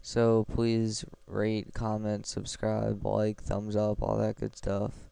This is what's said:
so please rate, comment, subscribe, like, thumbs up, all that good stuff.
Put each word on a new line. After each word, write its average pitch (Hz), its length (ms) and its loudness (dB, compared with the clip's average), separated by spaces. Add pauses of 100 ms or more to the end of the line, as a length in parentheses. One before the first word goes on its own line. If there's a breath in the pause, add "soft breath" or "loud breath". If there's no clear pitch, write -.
so 113 520 4
please 113 500 2 (240)
rate, 107 460 -2
comment, 107 520 -2
subscribe, 107 800 -2
like, 104 360 2
thumbs 104 340 -4
up, 104 260 2
all 107 160 2
that 110 180 2
good 110 200 -6
stuff. 101 380 -2 (180)